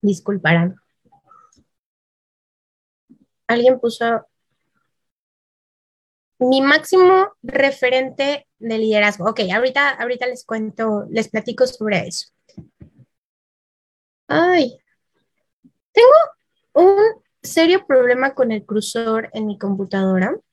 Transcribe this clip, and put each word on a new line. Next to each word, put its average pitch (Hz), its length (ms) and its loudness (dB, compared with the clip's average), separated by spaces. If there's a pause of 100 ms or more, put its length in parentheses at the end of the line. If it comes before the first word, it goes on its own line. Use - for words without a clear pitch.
Disculparán. 185 720 -2 (2750)
Alguien 240 320 2
puso 233 480 -4 (2000)
mi 254 220 2
máximo 359 720 4 (100)
referente 269 1040 -2 (120)
de 220 200 -6
liderazgo. 208 520 -2
Ok, 220 100 -8 (140)
ahorita, 262 360 -2
ahorita 247 360 -6
les 247 180 -10
cuento, 220 680 -6
les 220 180 -4
platico 226 380 -2
sobre 214 420 -4
eso. - 200 -12 (2000)
Ay, 330 480 0 (1200)
tengo 494 160 8 (640)
un 392 480 4 (200)
serio 349 440 0
problema 254 480 0
con 240 180 -2
el 208 140 -6
cursor 220 680 -6
en 220 140 -8
mi 202 120 -8
computadora. 190 800 -2 (160)